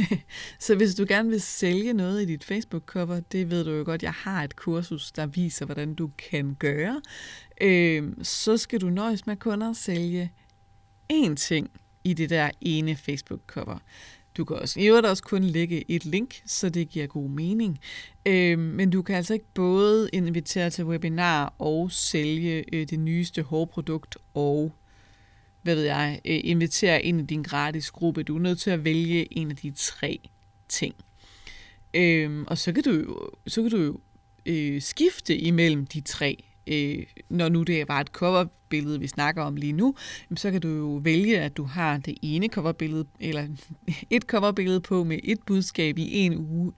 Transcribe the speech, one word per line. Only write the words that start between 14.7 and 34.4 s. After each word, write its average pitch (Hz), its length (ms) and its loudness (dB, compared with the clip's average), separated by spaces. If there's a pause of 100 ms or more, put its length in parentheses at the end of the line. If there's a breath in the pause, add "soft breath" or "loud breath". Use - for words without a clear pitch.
i 196 60 6
øvrigt 220 200 10
også 190 160 2
kun 190 220 0
lægge 170 460 0
et 170 140 0
link, 190 420 -4
så - 220 -2
det 170 200 -2
giver 147 180 -6
god 143 240 -6
mening. 170 500 -2 (460 loud breath)
Øhm, 180 340 4
men 165 300 2
du 185 120 4
kan 190 140 -2
altså 175 160 -2
ikke - 220 -4
både 202 580 4
invitere 170 580 0
til 170 140 -4
webinar 165 760 0
og 165 340 0
sælge, 160 800 0
øh, 156 160 -2
det 160 100 -2
nyeste 165 440 0
hårprodukt 156 760 -4 (160)
og, 147 380 0 (880 soft breath)
hvad 170 120 2
ved 151 100 2
jeg, 147 400 0
øh, 160 200 0
invitere 165 580 4
ind 170 180 2
i 147 40 -2
din 151 180 -4
gratis 147 480 -4
gruppe. 165 320 0
Du 151 140 -4
er 165 40 0
nødt 180 180 2
til - 120 -2
at 165 140 0
vælge 165 540 2
en 156 120 -2
af 147 60 -8
de 147 140 -8
tre - 500 -6 (480)
ting. - 260 -4 (1000 loud breath)
Øhm, 156 520 4
og 165 120 -2
så - 140 0
kan 254 100 2
du 277 80 4
jo, 156 400 -2 (160)
så 220 160 0
kan 226 80 2
du 214 120 2
jo, 147 180 -2 (460)